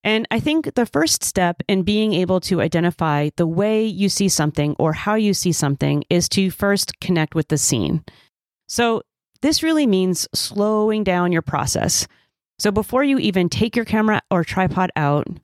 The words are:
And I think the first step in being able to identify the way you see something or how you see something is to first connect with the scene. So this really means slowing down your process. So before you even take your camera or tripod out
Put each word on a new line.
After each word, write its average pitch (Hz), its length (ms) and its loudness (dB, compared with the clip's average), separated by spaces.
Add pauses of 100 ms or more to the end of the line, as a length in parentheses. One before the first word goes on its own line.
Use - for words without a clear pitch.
And 220 280 0
I 226 100 0
think 302 360 -2
the 240 100 2
first - 360 0
step 175 460 0
in 190 140 2
being 214 320 0
able 180 260 2
to 175 220 0
identify 160 720 0
the 170 100 2
way 214 380 0
you 196 240 0
see 196 220 0
something 147 480 0
or 156 160 2
how 214 200 -2
you 214 200 2
see 175 180 0
something 143 560 0
is 175 220 2
to 190 200 0
first - 500 -2
connect 165 340 0
with 156 140 -2
the 151 100 0
scene. 123 440 0 (640)
So 233 360 0 (400)
this 302 200 2
really 311 240 2
means 185 480 0
slowing 214 720 0
down 180 280 0
your 165 100 0
process. - 640 -2 (520)
So 208 120 0
before 220 340 0
you 277 140 2
even 185 300 0
take - 280 -2
your 233 80 0
camera 214 460 0
or 175 120 2
tripod 185 540 0
out 147 300 0 (180)